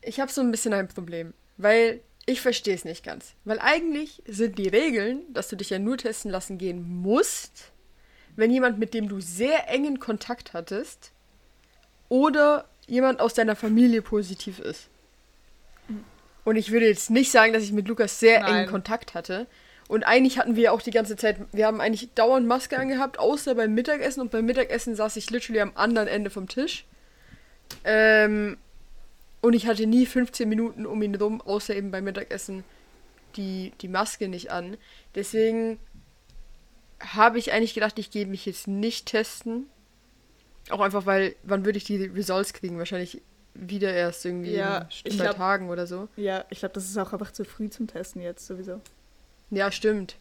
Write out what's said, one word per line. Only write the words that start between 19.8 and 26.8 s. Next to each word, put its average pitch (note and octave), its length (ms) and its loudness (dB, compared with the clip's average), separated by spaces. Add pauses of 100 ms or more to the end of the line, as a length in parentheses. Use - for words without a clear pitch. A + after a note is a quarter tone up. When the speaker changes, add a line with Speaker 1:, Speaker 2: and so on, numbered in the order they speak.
Speaker 1:
Und A3 180 0
eigentlich C4 340 6
hatten A3+ 180 2
wir A3+ 160 6
auch A3+ 80 0
die B3 120 -6
ganze G#3+ 220 0
Zeit, G#3 220 0 (160)
wir G#3+ 140 2
haben A3 160 0
eigentlich A3 320 -2
dauernd A#3+ 320 4
Maske B3+ 320 0
angehabt, C4+ 400 -2
außer C4+ 360 0
beim A3 200 0
Mittagessen. C4+ 480 -2
Und A#3 80 -6
beim A3+ 160 0
Mittagessen A#3 500 0
saß G#3+ 200 -2
ich G#3+ 140 -8
literally A3+ 300 -2
am G3+ 140 0
anderen G#3+ 340 2
Ende G3+ 220 -2
vom F#3+ 180 -10
Tisch. - 380 -6 (1000)